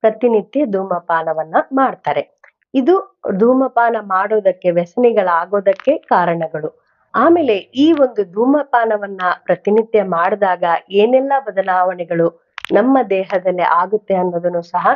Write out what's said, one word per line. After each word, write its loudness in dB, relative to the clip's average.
ಪ್ರತಿನಿತ್ಯ 0
ಧೂಮಪಾನವನ್ನ -4
ಮಾಡ್ತಾರೆ. -4
ಇದು 0
ಧೂಮಪಾನ 0
ಮಾಡೋದಕ್ಕೆ, -2
ವ್ಯಸನಿಗಳಾಗೋದಕ್ಕೆ 0
ಕಾರಣಗಳು. -2
ಆಮೇಲೆ 2
ಈ 0
ಒಂದು 0
ಧೂಮಪಾನವನ್ನ 0
ಪ್ರತಿನಿತ್ಯ 0
ಮಾಡಿದಾಗ -2
ಏನೆಲ್ಲ 2
ಬದಲಾವಣೆಗಳು -2
ನಮ್ಮ 2
ದೇಹದಲ್ಲಿ -2
ಆಗುತ್ತೆ 0
ಅನ್ನೋದನ್ನು -2
ಸಹ -4